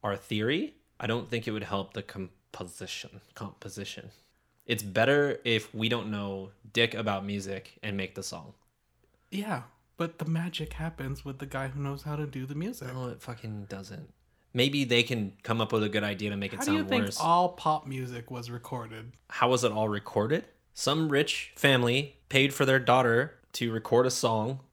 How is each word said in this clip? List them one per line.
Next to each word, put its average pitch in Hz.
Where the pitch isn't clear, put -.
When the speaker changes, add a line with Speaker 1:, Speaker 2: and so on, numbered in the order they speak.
Speaker 1:
our 101
theory. 123
I 117
don't 113
think 117
it 117
would 107
help 98
the 101
composition. -
Composition. -
It's 110
better 120
if 113
we 110
don't 113
know 98
dick 113
about 104
music 98
and 101
make 95
the 95
song. 85
Speaker 2:
Yeah, 190
but 165
the 160
magic 160
happens 135
with 135
the 139
guy 135
who 139
knows 139
how 151
to 151
do 135
the 143
music. 160
Speaker 1:
No, 127
it -
fucking 107
doesn't. 151
Maybe 139
they 120
can 110
come 113
up 110
with 110
a 107
good 104
idea 104
to 101
make 98
it 98
Speaker 2:
How -
do -
Speaker 1:
sound 302
Speaker 2:
you 320
think 254
Speaker 1:
worse. -
Speaker 2:
all 170
pop 156
music 123
was 123
recorded? 117
Speaker 1:
How 123
was 123
it 117
all 110
recorded? 107
Some 156
rich 139
family 131
paid 139
for 143
their 131
daughter 123
to 117
record 117
a 127
song 117